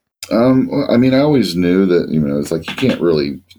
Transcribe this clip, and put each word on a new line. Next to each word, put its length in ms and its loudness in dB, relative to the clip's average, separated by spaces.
Um, 400 2
well, 200 -4
I 80 2
mean, 160 2
I 60 2
always 360 0
knew 300 2
that, 240 0
you 100 0
know, 180 -2
it's 140 -6
like, 160 -6
you 80 -10
can't 240 -2
really, 420 -2